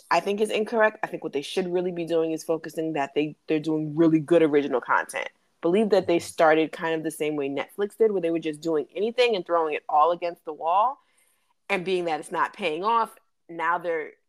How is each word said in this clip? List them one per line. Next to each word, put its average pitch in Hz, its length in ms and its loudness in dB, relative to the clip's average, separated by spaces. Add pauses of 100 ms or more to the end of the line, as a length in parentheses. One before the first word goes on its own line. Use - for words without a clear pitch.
(100)
I 170 100 4
think 202 200 -2
is 214 100 0
incorrect. 214 520 2
I 170 60 -6
think 170 160 -10
what 160 80 -8
they 143 100 -4
should 180 300 -4
really 180 200 0
be 170 140 -6
doing 165 260 0
is 160 120 -6
focusing 160 500 -4
that 139 200 -4
they, 151 220 -2 (120)
they're 156 120 2
doing 156 360 -2
really 160 240 6
good 160 220 4
original 143 380 2
content. - 480 -2 (320)
Believe 196 300 2
that 185 160 4
they 175 120 2
started 160 540 4
kind 165 220 -4
of 160 80 -4
the 160 80 -4
same 151 260 -4
way 139 120 -4
Netflix 143 480 -6
did, 220 160 4
where 190 80 0
they 165 100 -2
were 165 100 0
just 156 200 -6
doing 156 260 -2 (100)
anything 233 400 0
and 175 100 -4
throwing 160 280 0
it - 140 -6
all 151 240 4
against 170 320 -6
the 160 80 -10
wall. 185 460 0 (720)
And 190 160 -2
being 180 220 -2
that 151 140 -2
it's 165 120 -14
not 160 200 0
paying 175 320 -4
off, 226 260 0 (380)
now 165 300 -2
they're, 165 320 -6 (180)